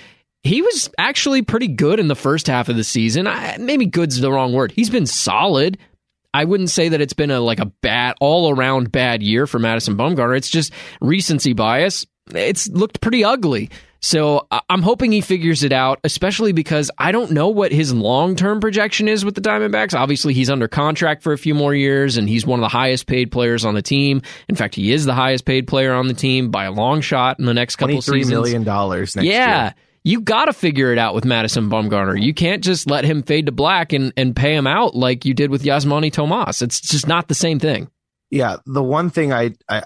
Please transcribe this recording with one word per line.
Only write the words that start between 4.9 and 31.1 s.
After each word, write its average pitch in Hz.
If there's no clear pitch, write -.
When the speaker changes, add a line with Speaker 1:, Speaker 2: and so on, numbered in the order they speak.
Speaker 1:
been 220
solid. 156
I 147
wouldn't 185
say 170
that 160
it's 143
been 147
a, 127
like, 113
a 104
bad, 120
all-around 135
bad 123
year 113
for 123
Madison 113
Bumgarner. 127
It's 135
just 160
recency 156
bias. 117
It's 143
looked 190
pretty 226
ugly. 185
So 151
I, 113
I'm 185
hoping 226
he 208
figures 165
it 139
out, 131
especially 190
because 151
I 170
don't 226
know 156
what 202
his 147
long-term 165
projection 214
is 208
with 202
the 202
Diamondbacks. 214
Obviously, 139
he's 127
under 127
contract 151
for 160
a 139
few 151
more 143
years, 139
and 104
he's 113
one 123
of 117
the 107
highest-paid 127
players 117
on 107
the 104
team. 139
In 185
fact, 107
he 101
is 147
the 131
highest-paid 131
player 131
on 127
the 127
team 131
by 98
a 95
long 123
shot 131
in 135
the 120
next 120
couple 139
seasons. -
Speaker 2:
Twenty-three 131
million 117
dollars 98
next 101
Speaker 1:
Yeah. 208
Speaker 2:
year. 98
Speaker 1:
You 220
gotta 226
figure 135
it 117
out 110